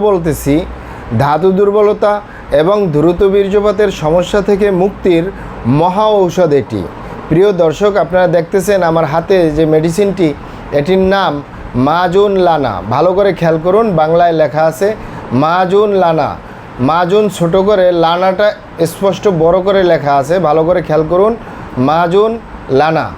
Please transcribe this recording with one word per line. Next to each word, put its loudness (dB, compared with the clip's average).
বলতেছি, 0
ধাতু 2
দুর্বলতা 2
এবং 2
দ্রুত 2
বীর্যপাতের 0
সমস্যা 0
থেকে 2
মুক্তির 0
মহা 0
ঔষধ 2
এটি। -6
প্রিয় 4
দর্শক, 0
আপনারা 2
দেখতেছেন 0
আমার 0
হাতে 0
যে 2
মেডিসিনটি, 0
এটির 0
নাম 0
মাজুন 2
লানা। 0
ভালো 2
করে 2
খেয়াল 0
করুন, 2
বাংলায় 2
লেখা 0
আছে -2
মাজুন 2
লানা। 2
মাজুন 2
ছোট 0
করে, 4
লানাটা 2
স্পষ্ট -2
বড় 4
করে 2
লেখা 0
আছে, -2
ভালো 2
করে 2
খেয়াল 0
করুন, 2
মাজুন 2
লানা। 0